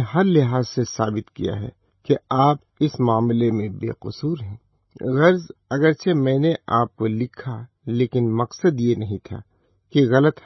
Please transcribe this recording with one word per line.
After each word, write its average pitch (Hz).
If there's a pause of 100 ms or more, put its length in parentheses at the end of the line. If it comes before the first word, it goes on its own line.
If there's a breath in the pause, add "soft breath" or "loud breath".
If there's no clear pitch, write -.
हर 156
लिहाज 127
से -
साबित 107
किया 95
है 101 (380)
कि 135 (180)
आप 143 (220)
इस 151 (100)
मामले 117
में 104
बेकसूर 123
हैं। 104 (360)
गर्ज 160 (240)
अगरचे 151
मैंने 139 (180)
आपको 113
लिखा, 117 (200)
लेकिन 120
मकसद 120
ये 120
नहीं 101
था 98 (520)
कि 143
गलत 139